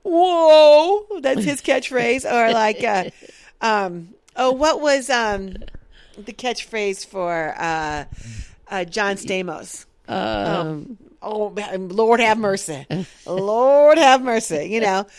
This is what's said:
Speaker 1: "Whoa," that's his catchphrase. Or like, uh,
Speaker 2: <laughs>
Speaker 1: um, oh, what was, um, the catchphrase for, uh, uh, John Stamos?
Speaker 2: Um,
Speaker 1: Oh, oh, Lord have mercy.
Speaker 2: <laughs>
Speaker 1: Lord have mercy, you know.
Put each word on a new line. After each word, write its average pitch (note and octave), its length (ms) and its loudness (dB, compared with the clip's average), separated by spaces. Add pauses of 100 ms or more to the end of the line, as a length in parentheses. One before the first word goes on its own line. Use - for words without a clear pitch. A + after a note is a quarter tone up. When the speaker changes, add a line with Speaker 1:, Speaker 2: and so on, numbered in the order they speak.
Speaker 1:
"Whoa," E4 1040 6 (140)
that's C4 220 0
his C#4 160 -2
catchphrase. B3+ 720 -2
Or A#3 220 2
like, G#3+ 300 0
uh, G3+ 260 -2 (520)
Speaker 2:
<laughs> - 40 -
Speaker 1:
um, F#3 440 -2 (260)
oh, B3+ 160 0
what D4+ 280 0
was, C#4 300 0
um, G#3 460 -2 (680)
the A3 80 -16
catchphrase G#3+ 720 -6
for, F3 560 -6
uh, D#3 460 -4 (640)
uh, F#3+ 160 -6
John G3+ 300 -4
Stamos? F#3 720 -10 (220)
Speaker 2:
Um, E3+ 920 -6 (220)
Speaker 1:
Oh, G#3+ 360 -6
oh, G3+ 220 -8
Lord A3 400 2
have A3 180 2
mercy. F#3+ 480 -4 (220)
Speaker 2:
<laughs> - 180 -20
Speaker 1:
Lord B3+ 720 4
have C4 240 6
mercy, G#3+ 480 -4
you A3+ 120 -2
know. G3+ 260 -2 (120)